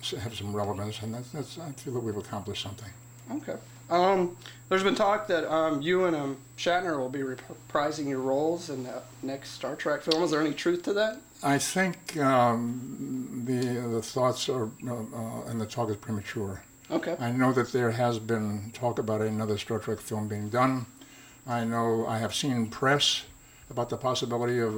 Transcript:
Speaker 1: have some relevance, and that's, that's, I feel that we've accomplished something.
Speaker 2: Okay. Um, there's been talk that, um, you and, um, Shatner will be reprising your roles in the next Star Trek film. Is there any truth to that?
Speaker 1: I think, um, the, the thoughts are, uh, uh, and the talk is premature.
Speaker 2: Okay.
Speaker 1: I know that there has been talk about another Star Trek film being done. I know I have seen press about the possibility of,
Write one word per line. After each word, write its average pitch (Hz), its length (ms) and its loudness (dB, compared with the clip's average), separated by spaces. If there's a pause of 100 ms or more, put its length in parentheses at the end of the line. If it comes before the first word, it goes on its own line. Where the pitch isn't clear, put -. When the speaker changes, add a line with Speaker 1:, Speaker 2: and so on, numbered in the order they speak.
(200)
Speaker 1:
have 113 140 -6
some 101 200 -6
relevance, 104 460 -2
and 110 140 -6
that's, 123 160 -10
that's, 147 300 -8
I 165 100 -8
feel 131 240 -8
that 123 60 -2
we've 110 160 -4
accomplished 98 480 -6
something. 104 260 -10 (400)
Speaker 2:
Okay. 285 240 -6 (360)
Um, 180 460 4 (320)
there's 190 140 4
been 196 120 4
talk 208 340 4
that, 170 220 2
um, 156 320 2
you 180 240 4
and, 165 100 2
um, 139 200 -2 (220)
Shatner 175 400 2
will 127 120 -2
be 139 100 -4
reprising 143 880 -2
your 135 120 0
roles 151 500 2
in 127 140 -4
the 123 180 -8 (200)
next 135 300 -6
Star 135 240 -6
Trek 147 260 -2
film. 165 200 4
Is 165 80 2
there 151 100 4
any 151 140 2
truth 175 300 0
to - 100 -2
that? 220 260 0 (220)
Speaker 1:
I 139 160 4
think, - 600 -2
um, 127 1300 2
the, 123 420 0
the 113 140 0
thoughts - 460 2
are, 127 160 0 (220)
uh, 127 60 -2
uh, 117 560 -6
and 117 120 -2
the 104 60 -2
talk 110 240 -2
is 104 60 -2
premature. 101 640 -6 (280)
Speaker 2:
Okay. - 300 -2
Speaker 1:
I 120 100 0
know 127 220 4
that 120 200 2
there 123 180 4
has 120 280 2
been 107 560 -2
talk 120 240 -2
about 107 240 0
another 107 360 0
Star 110 200 -2
Trek 107 220 -4
film 107 280 -4
being 104 200 -4
done. 127 380 2 (600)
I 117 180 0
know 113 420 2
I 113 120 0
have 113 160 -2
seen 123 340 0
press - 560 2 (460)
about 123 200 -2
the 113 80 0
possibility 120 640 0
of, 110 180 2